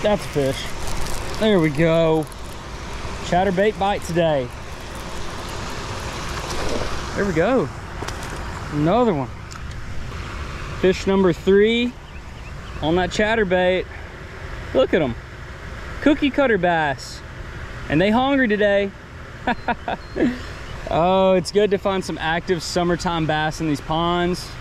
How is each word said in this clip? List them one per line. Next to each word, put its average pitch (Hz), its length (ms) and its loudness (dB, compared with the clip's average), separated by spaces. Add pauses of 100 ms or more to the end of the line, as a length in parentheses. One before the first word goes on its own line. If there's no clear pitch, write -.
That's 208 220 2
a - 20 -6
fish. - 1120 -2
There 214 220 6
we 156 80 4
go. 160 560 4 (960)
Chatterbait 190 560 2
bite 196 240 0
today. 156 440 2 (2750)
There 190 100 2
we 196 60 0
go. 175 380 4 (1040)
Another 185 400 4
one. 131 160 -2 (1500)
Fish 185 260 4
number 196 240 6
three 220 600 4 (880)
on 160 160 2
that 180 140 2
chatterbait. 185 720 2 (880)
Look - 200 4
at 185 80 4
'em. 120 140 0 (840)
Cookie 285 280 4
cutter 254 280 4
bass. 165 640 0 (680)
And 147 140 4
they 208 100 4
hungry 262 380 4
today. 202 420 2 (540)
<laughs> - 840 -2 (600)
Oh, 190 420 4
it's 180 200 2
good 202 180 4
to 196 60 2
find 190 260 0
some 165 140 -6
active 165 440 0
summertime 175 640 0
bass 156 360 0
in 160 60 0
these 143 120 0
ponds. 175 680 0 (140)